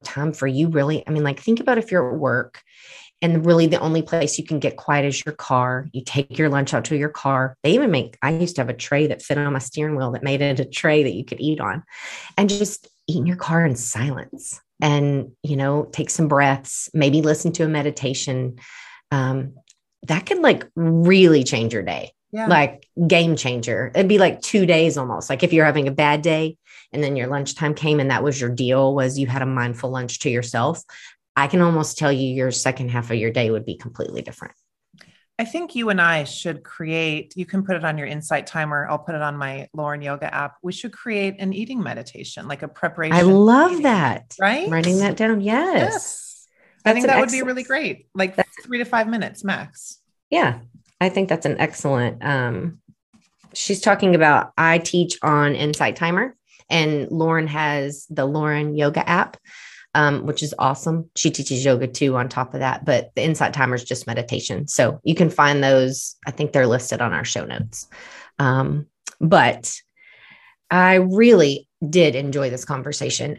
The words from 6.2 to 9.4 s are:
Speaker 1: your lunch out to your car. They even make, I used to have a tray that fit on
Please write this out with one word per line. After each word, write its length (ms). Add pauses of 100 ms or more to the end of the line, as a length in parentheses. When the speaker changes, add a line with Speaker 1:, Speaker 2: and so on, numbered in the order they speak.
Speaker 1:
your 100
lunch 240
out 120
to 120
your 120
car. 540
They 100
even 180
make, 300
I 100
used 240
to 60
have 80
a 40
tray 340
that 140
fit 160
on 160